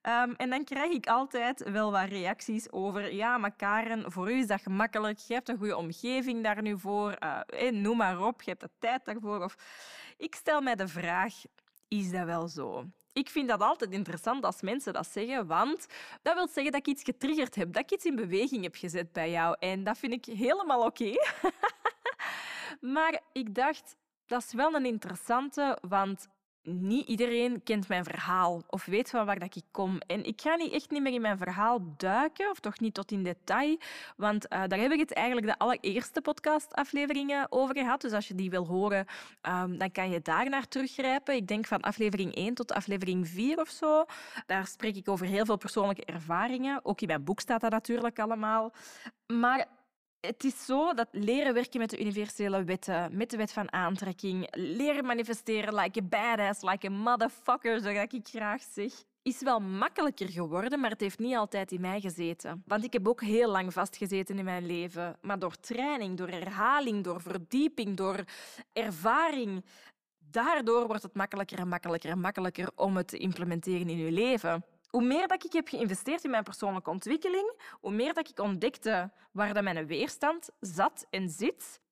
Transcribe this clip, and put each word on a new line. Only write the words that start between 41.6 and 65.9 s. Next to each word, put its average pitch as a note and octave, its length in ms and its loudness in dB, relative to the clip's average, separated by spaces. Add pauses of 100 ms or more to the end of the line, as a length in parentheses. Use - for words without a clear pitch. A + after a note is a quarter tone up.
van - 160 0
aflevering G3+ 540 0
één G#3+ 180 -2
tot B3 200 -4
aflevering F#3 540 0
vier A#3+ 320 0
of D#4 100 -2
zo. D#4 360 4 (400)
Daar F#3+ 220 0
spreek A3 280 -4
ik G3 140 -4
over F#3 160 0
heel G3 200 4
veel G#3 120 4
persoonlijke G3 480 0
ervaringen. A3+ 800 0
Ook - 160 0
in G3+ 60 -2
mijn D3+ 160 0
boek F3 160 -2
staat A3+ 220 0
dat A3+ 100 2
natuurlijk A#3 480 0
allemaal. A3 520 2 (560)
Maar A#3+ 400 4 (580)
het - 180 -4
is - 220 0
zo D4+ 280 2
dat A#3 180 0
leren B3 420 2
werken A#3+ 260 0
met A3+ 100 0
de A3+ 100 -8
universele G3+ 640 0
wetten, F3 540 -2
met A#3 120 0
de A#3 80 -4
wet G#3+ 140 -2
van G3+ 220 -4
aantrekking, F#3 800 -2
leren B3+ 540 0
manifesteren A3 680 -2
like G3 240 0
a G3 40 -2
badass, G#3 580 0
like F#3+ 260 0
a - 20 -4
motherfucker, A3+ 920 2
zoals G3+ 280 0
ik A#3+ 180 -8
graag G#3+ 340 -4 (120)
zeg, G#3 180 -4 (300)
is B3+ 200 -2
wel B3+ 180 4
makkelijker G3+ 680 0
geworden, F3+ 500 -2
maar A#3+ 100 2
het G#3+ 120 -4
heeft G3 180 -2
niet B3 160 0
altijd G3+ 360 0
in F3+ 100 -4
mij F#3+ 180 -2
gezeten. E3+ 680 -4
Want G#3+ 180 0
ik - 100 -6
heb G3 140 2
ook A#3+ 140 2
heel A3+ 300 4
lang F#3 220 0
vastgezeten F#3+ 640 -2
in F#3+ 80 -4
mijn F3+ 200 -2
leven. F3 560 -4
Maar G3 180 -4
door F3+ 200 -4
training, A#3+ 580 -2